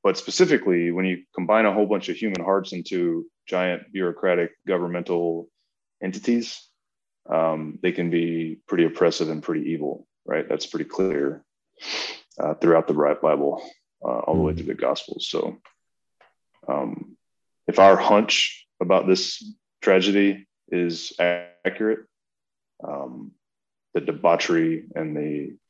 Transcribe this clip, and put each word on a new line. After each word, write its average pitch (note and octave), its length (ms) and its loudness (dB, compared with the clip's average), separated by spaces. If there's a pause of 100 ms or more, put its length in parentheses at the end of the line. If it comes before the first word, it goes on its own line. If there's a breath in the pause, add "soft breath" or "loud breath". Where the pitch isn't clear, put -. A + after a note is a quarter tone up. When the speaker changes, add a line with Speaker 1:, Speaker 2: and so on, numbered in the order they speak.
Speaker 1:
But F#2+ 140 2
specifically, F#2+ 720 2
when F2+ 140 -2
you F#2 200 -2 (100)
combine G#2+ 320 2
a G2+ 60 4
whole G#2 140 2
bunch G2 220 -2
of F2 80 -6
human F#2+ 260 -6
hearts F#2+ 300 0
into E2+ 540 -4 (200)
giant F2+ 460 -2
bureaucratic F2 600 0 (140)
governmental F2 840 -2 (540)
entities, A2+ 640 -4 (640)
um, D#2 520 -2
they F2+ 100 0
can E2+ 180 -2
be E2 560 -2
pretty E2+ 180 2
oppressive E2 440 0
and D2+ 140 -6
pretty D#2+ 280 -4
evil, D2 360 -6 (180)
right? - 240 -4
That's - 180 -4
pretty - 200 -6
clear, D2+ 580 -2 (960 loud breath)
uh, D2+ 140 -2
throughout E2 340 4
the D2+ 60 0
Bi-, D2 200 2
Bible, C#2+ 480 0 (420 loud breath)
uh, A#1+ 160 -4
all - 140 -2
the D#2+ 60 2
way D#2 120 0
Speaker 2:
Mm. E2 40 -4
Speaker 1:
through E2 100 -8
the - 80 -6
Gospels. - 540 -4
So, - 320 -6 (1040)
um, - 500 -6 (500)
if - 120 2
our G2 180 10
hunch - 680 2 (140)
about F#2 260 4
this - 480 0 (280)
tragedy G2 640 4 (240)
is F2 480 -4
accurate, F2 880 -2 (760)
um, B1+ 500 -12 (640)
the E2+ 60 0
debauchery E2 960 0
and D#2 220 -6
the D2 400 -6 (140)